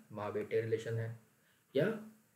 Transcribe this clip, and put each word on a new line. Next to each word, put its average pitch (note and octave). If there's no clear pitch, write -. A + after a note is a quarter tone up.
माँ G#2
बेटे G#2+
relation A2+
है। A2+
या D3